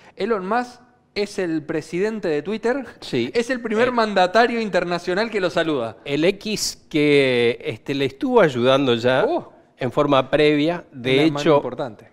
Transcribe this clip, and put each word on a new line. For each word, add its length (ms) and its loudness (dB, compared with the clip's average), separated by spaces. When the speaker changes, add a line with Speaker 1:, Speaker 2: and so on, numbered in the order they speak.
Speaker 1:
Elon 320 -4
Musk 320 -4
es 260 -6
el 240 -2
presidente 640 -4
de 120 -2
Twitter, 440 -4
Speaker 2:
Sí. 320 -2
Speaker 1:
es 160 0
el 100 -4
primer 300 0
Speaker 2:
Eh. 20 0
Speaker 1:
mandatario 720 2
internacional 680 -2
que 120 -4
lo 80 0
saluda. 560 -2
Speaker 2:
El 180 -2
X 680 -4
que, 760 2
este, 280 -8
le 120 -2
estuvo 340 0
ayudando 560 4
ya 320 2
Speaker 1:
Oh. 240 -4
Speaker 2:
en 140 -4
forma 380 2
previa. 640 2
De 220 -2
Speaker 1:
Una 120 4
mano 120 -2
Speaker 2:
hecho, 180 4
Speaker 1:
importante. 560 -6